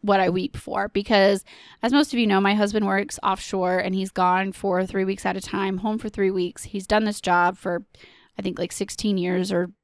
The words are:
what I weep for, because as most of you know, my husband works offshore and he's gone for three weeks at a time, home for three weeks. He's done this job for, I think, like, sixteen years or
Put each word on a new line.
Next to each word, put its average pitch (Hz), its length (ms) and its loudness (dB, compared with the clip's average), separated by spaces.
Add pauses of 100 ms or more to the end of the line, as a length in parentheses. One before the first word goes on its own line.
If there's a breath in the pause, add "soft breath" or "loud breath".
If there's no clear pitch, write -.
what 196 180 4
I 185 100 4
weep 185 280 -2
for, - 320 -4
because 202 540 4 (380 loud breath)
as 233 100 0
most 285 220 4
of 240 60 0
you 226 80 4
know, 196 120 4
my 196 140 4
husband 208 320 2
works 196 380 -2
offshore 185 560 0
and 185 160 -2
he's 190 160 -4
gone 185 400 2
for 185 340 -2
three 190 200 -2
weeks 190 200 -4
at 190 100 -2
a 190 60 -6
time, 190 380 -4
home 214 180 -2
for 226 100 -8
three 196 220 0
weeks. 185 360 -4
He's 196 200 -10
done 214 180 2
this 208 160 -2
job 175 380 2
for, 175 260 -4 (540 loud breath)
I 202 60 -10
think, 185 160 -6
like, 180 120 -4
sixteen 202 460 -4
years 180 340 0
or 180 200 0 (120)